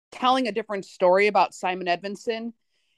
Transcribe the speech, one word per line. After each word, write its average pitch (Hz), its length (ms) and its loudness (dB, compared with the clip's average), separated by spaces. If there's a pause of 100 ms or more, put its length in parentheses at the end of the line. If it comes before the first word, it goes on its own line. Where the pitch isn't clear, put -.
(120)
telling 254 360 0
a 208 40 -4
different 202 340 -8
story 190 420 4
about 196 280 2
Simon 185 320 -6
Edvinsson 208 640 -6 (460)